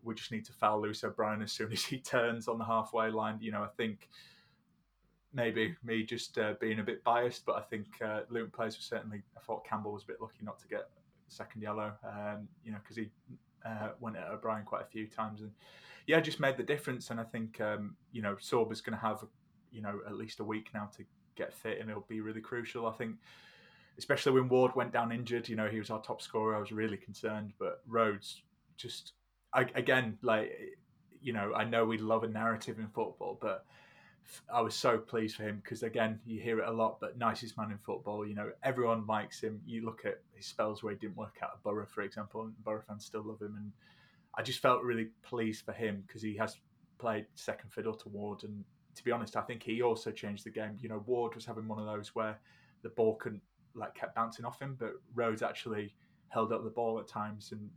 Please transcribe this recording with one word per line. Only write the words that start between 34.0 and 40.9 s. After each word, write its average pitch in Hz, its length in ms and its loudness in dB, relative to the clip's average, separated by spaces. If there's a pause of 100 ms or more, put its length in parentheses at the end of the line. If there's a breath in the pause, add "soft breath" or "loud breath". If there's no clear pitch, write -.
f-, - 180 -16 (100)
I 120 60 6
was 113 160 2
so 120 220 6
pleased 113 400 0
for 107 60 -6
him 104 200 -4
'cause, 117 200 -6
again, 113 420 2
you 110 160 -6
hear 113 180 2
it 95 80 2
a 117 40 0
lot, 113 280 2
but 131 180 -6
nicest 113 400 0
man 107 140 -4
in 101 60 -8
football, 104 480 -4
you 104 100 -4
know, 104 160 -4 (120)
everyone 117 420 4
likes 107 340 0
him. 110 260 -4
You 113 200 -4
look 110 200 -6
at 101 160 -2 (120)
his - 120 -16
spells 107 380 0
where 107 80 -2